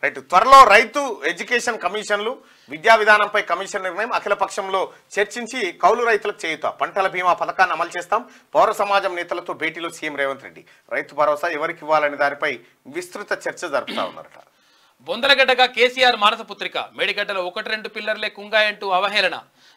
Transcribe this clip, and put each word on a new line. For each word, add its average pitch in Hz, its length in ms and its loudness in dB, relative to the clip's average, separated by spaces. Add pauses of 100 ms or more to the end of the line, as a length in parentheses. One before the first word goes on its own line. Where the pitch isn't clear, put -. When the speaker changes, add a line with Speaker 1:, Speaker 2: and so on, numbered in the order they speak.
Speaker 1:
రైట్, 139 160 -4
త్వరలో 254 440 8
రైతు 226 600 4
ఎడ్యుకేషన్ 214 540 -4
కమిషన్లు, 208 580 -4 (320)
విద్యా 160 260 4
విధానంపై 208 460 4
కమిషన్ 190 420 -6
నిర్ణయం. 196 300 -6
అఖిల 202 200 -2
పక్షంలో 190 600 -4 (260)
చర్చించి 220 520 -4
కౌలు 226 320 2
రైతులకు 208 420 -2
చేయుత. 156 160 -6
పంటల 170 460 -4
బీమా 180 260 0
పథకాన్ని 170 420 0
అమలు 170 220 -4
చేస్తాం. 208 320 -4 (260)
పౌర 196 160 4
సమాజం 196 440 0
నేతలతో 175 380 -8
భేటీలో 160 360 -8
సీఎం 156 260 -10
రేవంత్ 135 280 -4
రెడ్డి. 85 220 -20 (260)
రైతు 143 240 -6
భరోసా 151 320 0
ఎవరికి 165 340 -6
ఇవ్వాలనే 151 360 0
దానిపై 143 420 -2 (280)
విస్తృత 180 440 -12
చర్చ 175 380 -8
జరుపుతా 117 340 -4
ఉన్నారట. 82 380 -14 (600)
Speaker 2:
బొందలగడ్డగా 254 640 2
కేసీఆర్ 247 500 2
మానస 214 260 2
పుత్రిక. 190 360 -10
మేడిగడ్డలో 190 680 -4
ఒకటి 208 240 -10
రెండు 220 200 -8
పిల్లర్లే 214 400 -6
కుంగాయంటూ 208 600 -2
అవహేళన. 190 520 0 (340)